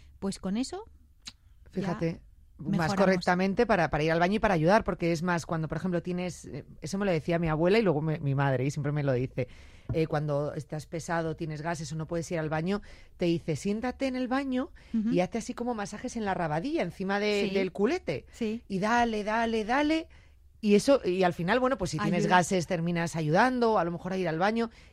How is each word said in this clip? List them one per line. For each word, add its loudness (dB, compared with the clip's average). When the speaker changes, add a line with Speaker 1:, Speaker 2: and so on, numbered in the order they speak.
Speaker 1:
Pues -6
con -4
eso -4
ya -20
Speaker 2:
Fíjate, -4
más -6
Speaker 1:
mejoramos. 2
Speaker 2:
correctamente 4
para, 4
para 0
ir 4
al 2
baño 2
y 2
para 2
ayudar, 4
porque -2
es -2
más, -2
cuando, -4
por -4
ejemplo, -2
tienes, -6
eh, -12
eso -6
me 0
lo 4
decía 2
mi 0
abuela 4
y 4
luego 2
me, -2
mi 0
madre, 2
y -2
siempre -4
me -2
lo 2
dice, -2
eh, 0
cuando -2
estás -8
pesado, -4
tienes -8
gases -6
o -8
no -6
puedes -6
ir -2
al -2
baño, -2
te -2
dice, 0
"Siéntate -4
en -2
el -2
baño -2
Speaker 1:
Ujú. 0
Speaker 2:
y 2
hazte 0
así -8
como -4
masajes -8
en -4
la 0
rabadilla, -2
encima -2
de, 0
Speaker 1:
Sí. -2
Speaker 2:
del 0
culete". -2
Speaker 1:
Sí. -6
Speaker 2:
Y -4
dale, 0
dale, 0
dale. 0
Y 8
eso, 6
y 2
al 4
final, 2
bueno, 2
pues -4
si -2
tienes 0
Speaker 1:
Ayuda. 4
Speaker 2:
gases 2
terminas -2
ayudando, 2
a 2
lo -4
mejor -8
a -4
ir -2
al -2
baño. 0